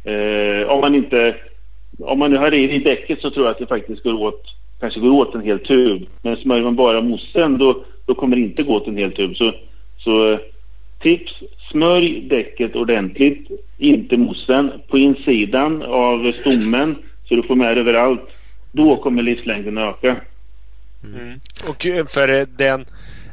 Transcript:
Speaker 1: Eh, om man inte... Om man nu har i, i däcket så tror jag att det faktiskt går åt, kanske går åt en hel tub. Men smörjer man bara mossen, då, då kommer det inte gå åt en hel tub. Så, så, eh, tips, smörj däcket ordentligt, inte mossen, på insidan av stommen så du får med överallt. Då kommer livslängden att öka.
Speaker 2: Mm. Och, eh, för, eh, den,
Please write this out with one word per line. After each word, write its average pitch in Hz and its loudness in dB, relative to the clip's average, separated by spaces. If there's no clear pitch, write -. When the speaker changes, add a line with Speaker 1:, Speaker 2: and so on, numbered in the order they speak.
Speaker 1:
Eh, 104 0
om 139 2
man 143 4
inte... 117 2
Om 135 -2
man 143 4
nu 139 6
har 147 4
i, 139 4
i 143 0
däcket 139 0
så 139 -4
tror 139 2
jag 113 2
att 139 -6
det 120 -6
faktiskt 110 -6
går 117 0
åt, 104 -4
kanske 113 -6
går 123 4
åt 135 4
en 113 -4
hel 104 0
tub. 110 2
Men 117 -2
smörjer 120 2
man 120 0
bara 117 4
mossen, 127 0
då, 127 4
då 127 0
kommer 127 0
det 123 2
inte 113 -2
gå 143 0
åt 104 -2
en 104 -4
hel 95 -2
tub. 92 -4
Så, 110 2
så, 110 4
eh, 107 0
tips, 165 2
smörj 170 2
däcket 123 -2
ordentligt, 117 0
inte 135 2
mossen, 131 0
på 135 2
insidan 139 2
av 123 2
stommen 127 0
så 120 2
du 117 2
får 131 0
med 120 4
överallt. 120 4
Då 151 6
kommer 123 0
livslängden 107 -4
att 107 -2
öka. 127 2
Speaker 2:
Mm. 120 -12
Och, 147 -8
eh, 180 0
för, 139 2
eh, 139 0
den, 135 2